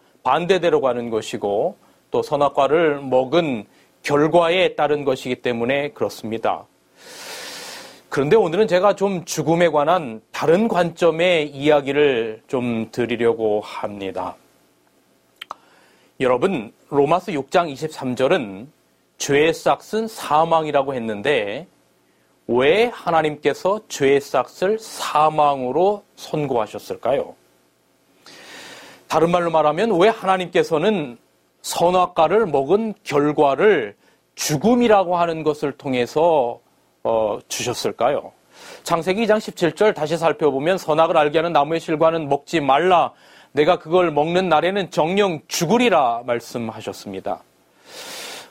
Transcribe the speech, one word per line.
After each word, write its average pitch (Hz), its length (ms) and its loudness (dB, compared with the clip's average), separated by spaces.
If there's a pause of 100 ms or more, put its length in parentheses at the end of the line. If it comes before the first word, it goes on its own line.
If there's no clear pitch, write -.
(220)
반대대로 160 580 2
가는 120 300 -2
것이고, 110 760 -4 (280)
또 120 100 0
선악과를 143 800 2
먹은 131 680 0 (380)
결과에 165 720 2
따른 147 280 0
것이기 131 380 -4
때문에 127 480 -2
그렇습니다. 107 760 -6 (1400)
그런데 147 280 2
오늘은 196 320 2
제가 185 260 2
좀 190 300 -2
죽음에 165 440 0
관한 147 640 0
다른 175 380 2
관점의 170 800 0
이야기를 139 1000 0
좀 120 460 -4
드리려고 113 680 0
합니다. 95 760 -10 (1800)
여러분, 127 520 0 (180)
로마서 151 420 0
육 139 180 -6
장 175 180 2
이십삼 135 460 -8
절은 131 560 -2 (480)
죄의 147 340 2
싹은 214 540 -4
사망이라고 151 880 0
했는데 113 720 -4 (800)
왜 143 400 4
하나님께서 160 1040 -2
죄의 139 320 2
싹을 180 580 -2
사망으로 151 1300 0 (100)
선고하셨을까요? 120 1200 -4 (1700)
다른 160 220 2
말로 175 200 2
말하면 160 500 2
왜 202 80 6
하나님께서는 175 1120 0 (440)
선악과를 175 840 2
먹은 185 560 0
결과를 147 920 2 (400)
죽음이라고 196 800 2
하는 170 260 -2
것을 147 300 -2
통해서, 131 880 0 (420)
어, 113 460 -2
주셨을까요? 117 840 -4 (540)
창세기 185 400 -2
이 - 20 0
장 214 140 2
십칠 175 320 -2
절 208 200 2
다시 151 240 -4
살펴보면 156 600 0
"선악을 165 380 2
알게 151 220 4
하는 170 140 0
나무의 151 280 2
실과는 160 480 0
먹지 147 320 0
말라. 147 500 4 (400)
내가 156 300 2
그걸 170 320 2
먹는 170 360 0
날에는 170 440 0
정령 175 560 0
죽으리라." 165 760 2
말씀하셨습니다. 110 1160 -8 (1080)